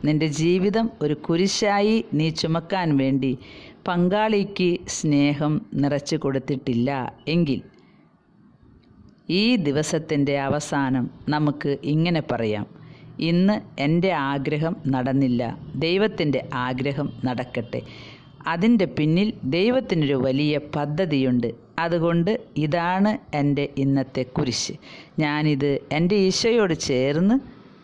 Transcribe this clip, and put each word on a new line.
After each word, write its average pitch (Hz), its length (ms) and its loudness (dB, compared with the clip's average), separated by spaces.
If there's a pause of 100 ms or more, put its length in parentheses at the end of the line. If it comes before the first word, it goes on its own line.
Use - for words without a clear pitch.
നിന്റെ 151 240 2 (100)
ജീവിതം 190 480 2 (140)
ഒരു 151 140 0 (120)
കുരിശായി 202 720 2 (220)
നീ 156 80 2 (140)
ചുമക്കാൻ 165 480 -2 (100)
വേണ്ടി 135 340 2 (520)
പങ്കാളിക്ക് 190 880 2 (260)
സ്നേഹം 147 560 2 (300)
നിറച്ചു 143 340 0
കൊടുത്തിട്ടില്ല 131 720 0 (440)
എങ്കിൽ, 156 260 2 (1800)
ഈ 214 40 2 (240)
ദിവസത്തിൻ്റെ 147 720 0
അവസാനം 139 680 0 (220)
നമുക്ക് 147 440 0 (220)
ഇങ്ങനെ 160 360 2
പറയാം, 107 360 -2 (640)
"ഇന്ന് 190 260 4 (220)
എൻ്റെ 165 340 2 (180)
ആഗ്രഹം 147 460 -2 (180)
നടന്നില്ല, 127 480 2 (440)
ദൈവത്തിൻ്റെ 185 560 0 (240)
ആഗ്രഹം 135 440 -4 (140)
നടക്കട്ടെ." 123 580 -6 (720)
അതിൻ്റെ 190 420 4
പിന്നിൽ 160 340 2 (280)
ദൈവത്തിനൊരു 190 680 2
വലിയ 143 320 2 (140)
പദ്ധതിയുണ്ട്. 143 800 0 (280)
അതുകൊണ്ട് 170 520 2 (260)
ഇതാണ് 175 540 0 (240)
എൻ്റെ 143 300 0 (180)
ഇന്നത്തെ 135 400 0 (140)
കുരിശ്. - 380 -2 (440)
ഞാനിത് 147 520 2 (220)
എൻ്റെ 175 320 2
ഈശോയോട് 202 560 2
ചേർന്ന് 147 560 2 (480)